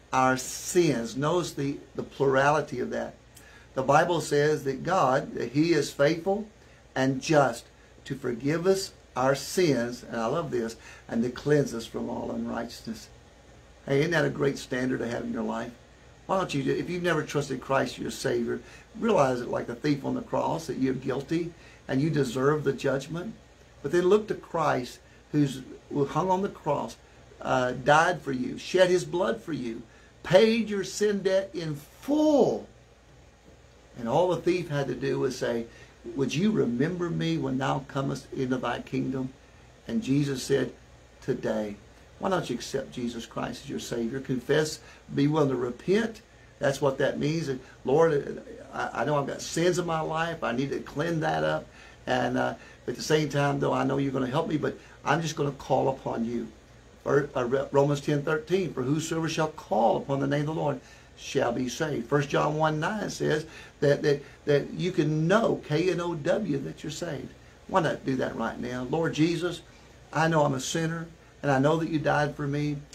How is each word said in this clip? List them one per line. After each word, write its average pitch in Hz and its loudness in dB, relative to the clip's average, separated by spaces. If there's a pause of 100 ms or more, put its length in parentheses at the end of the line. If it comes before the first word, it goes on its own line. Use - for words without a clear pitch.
(120)
our 131 4
sins, 127 0
notice 156 0
the, 139 -4 (180)
the 120 -4
plurality 135 2
of 117 -4
that. 117 -6 (600)
The 131 0
Bible 160 4
says 143 2
that 135 -4
God, 151 2
that - -6
He 160 4
is 143 0
faithful 170 0 (480)
and 131 0
just 139 2 (400)
to 139 -8
forgive 135 -2
us 190 2 (240)
our 135 4
sins, 123 0
and 117 -6
I 113 0
love 147 -2
this, 113 -2 (320)
and 117 0
to 127 0
cleanse 143 2
us 113 -6
from 117 -8
all 117 -6
unrighteousness. 117 -8 (800)
Hey, 139 2
isn't 165 2
that 151 2
a 143 2
great 139 -2
standard 127 -2
to 120 -4
have 120 -4
in 117 -6
your 113 -4
life? 113 -4 (540)
Why 185 0
don't 180 -2
you, 139 0
if 143 -4
you've 175 -4
never 160 2
trusted 135 -4
Christ 131 0
your - -6
Savior, 120 -2 (400)
realize 143 4
it 120 -6
like 120 -4
the 120 -8
thief 147 0
on 131 -2
the 127 -4
cross, 131 -2
that 120 -4
you're 131 0
guilty 143 -4 (340)
and 135 0
you 160 2
deserve 139 2
the 139 2
judgment. 156 -4 (480)
But 143 -6
then 175 4
look 208 4
to 170 -4
Christ, 135 -2 (320)
who's, 131 2 (300)
who 143 2
hung 160 -2
on 185 2
the 202 -2
cross, 127 -4 (440)
uh, 127 2
died 151 4
for 139 -6
you, 127 -4
shed 180 4
His 175 2
blood 190 -2
for 160 -8
you, 120 -8 (400)
paid 220 6
your 196 -2
sin 202 0
debt 190 2
in 160 -4
full. 285 2 (1300)
And 117 -6
all 175 4
the 175 2
thief 175 0
had 143 0
to - -2
do 139 -2
was 131 -2
say, 117 -2 (500)
"Would 135 0
you 202 2
remember 151 0
me 165 0
when 135 -2
thou 143 -2
comest 139 -4
into 127 0
thy 123 -4
kingdom?" 131 -4 (540)
And 113 -2
Jesus 139 0
said, 131 0 (480)
"Today." 110 -2 (420)
Why 196 -2
don't 185 0
you 120 -2
accept - -6
Jesus 117 -6
Christ - -8
as 139 -14
your 131 -6
Savior? 120 -4
Confess, 139 0 (340)
be 143 4
willing 147 4
to 127 0
repent. 175 0 (400)
That's 135 0
what 135 2
that 135 2
means. 151 0
And 131 -4 (240)
"Lord, 147 2 (300)
I, 123 -4
I 120 0
know 147 2
I've 135 0
got - -6
sins 170 0
in 170 0
my 160 -2
life. 160 -4
I 117 0
need 135 -2
to - -4
clean 160 -2
that 156 0
up. 156 0 (400)
And, 127 0
uh, 123 0 (320)
at 123 -4
the 120 -8
same 156 2
time, 143 2
though, 139 2
I 131 2
know 139 0
you're 139 0
gonna 131 -2
help 147 0
me, 156 0
but 135 -2 (300)
I'm 151 2
just 156 -4
gonna 143 0
call 135 0
upon 123 -4
you." 113 -4 (580)
Or, 147 2
uh, 127 0
Re-, 135 0
Romans 143 4
ten 147 0
thirteen, 160 0
"For 131 -4
whosoever 160 0
shall 156 0
call 208 0
upon 139 -2
the 139 0
name 143 0
of 147 -2
the 160 -4
Lord 139 -2 (340)
shall 123 -2
be 127 -2
saved." 143 -4
First 143 2
John 151 0
one 156 2
nine 185 -2
says 151 0 (340)
that, 143 4
that, 147 2 (220)
that 143 2
you 170 -2
can 156 2
know, 202 4
K 165 2
N 170 -2
O 175 -4
W, 165 0
that 156 -10
you're 156 -6
saved. 147 -8 (380)
Why 190 2
not - -2
do - 0
that 123 -2
right 113 -4
now? 127 -6
"Lord 160 0
Jesus, 170 0 (500)
I 156 2
know 160 4
I'm 143 2
a 127 -2
sinner, 165 -4 (360)
and 143 2
I 131 4
know 151 6
that 160 -2
you 156 0
died 143 2
for 147 -4
me, 147 -2 (180)